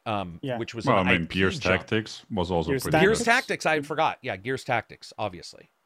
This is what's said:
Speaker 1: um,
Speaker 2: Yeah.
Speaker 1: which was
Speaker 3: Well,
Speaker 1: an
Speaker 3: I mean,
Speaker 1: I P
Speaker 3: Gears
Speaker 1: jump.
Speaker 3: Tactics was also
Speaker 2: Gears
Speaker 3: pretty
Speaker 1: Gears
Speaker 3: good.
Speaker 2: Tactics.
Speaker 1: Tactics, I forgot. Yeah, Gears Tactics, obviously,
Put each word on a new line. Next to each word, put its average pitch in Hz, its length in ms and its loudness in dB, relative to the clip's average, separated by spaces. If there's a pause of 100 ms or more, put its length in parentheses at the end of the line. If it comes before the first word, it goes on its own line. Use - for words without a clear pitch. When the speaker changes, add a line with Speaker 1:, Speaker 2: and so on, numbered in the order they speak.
Speaker 1:
um, 95 360 -6
Speaker 2:
Yeah. 127 160 -6
Speaker 1:
which 113 160 -8
was 113 120 -8
Speaker 3:
Well, 120 140 4
Speaker 1:
an 90 80 2
Speaker 3:
I 92 60 4
mean, 85 100 2
Speaker 1:
I - 40 -2
P 92 120 -2
Speaker 3:
Gears 95 200 2
Speaker 1:
jump. 92 220 4
Speaker 3:
Tactics - 500 -4
was 90 200 0
also 82 200 0
Speaker 2:
Gears 131 120 -2
Speaker 3:
pretty 156 160 2
Speaker 1:
Gears 208 200 6
Speaker 3:
good. 233 60 -4
Speaker 2:
Tactics. 233 380 0
Speaker 1:
Tactics, - 20 -8
I 156 220 0
forgot. 151 340 0
Yeah, 117 160 -6
Gears 120 260 -6
Tactics, - 540 -4
obviously, 92 520 -10 (160)